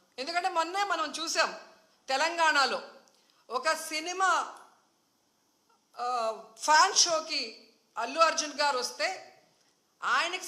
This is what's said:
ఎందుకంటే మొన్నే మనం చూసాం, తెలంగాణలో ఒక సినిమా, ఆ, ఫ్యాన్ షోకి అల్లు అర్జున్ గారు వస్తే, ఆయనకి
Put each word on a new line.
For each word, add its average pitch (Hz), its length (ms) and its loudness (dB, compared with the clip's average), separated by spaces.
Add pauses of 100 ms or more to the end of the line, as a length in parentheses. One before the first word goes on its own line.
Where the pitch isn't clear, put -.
(180)
ఎందుకంటే 349 400 -2
మొన్నే 349 260 0 (120)
మనం 311 120 -2 (120)
చూసాం, 330 340 -2 (600)
తెలంగాణలో 294 680 2 (760)
ఒక 311 140 0 (180)
సినిమా, 359 400 0 (1700)
ఆ, - 20 -4 (600)
ఫ్యాన్ 302 360 6
షోకి 320 400 0 (640)
అల్లు 269 160 -4 (100)
అర్జున్ 294 320 -4
గారు 285 220 0
వస్తే, 294 240 -4 (1080)
ఆయనకి 349 320 -2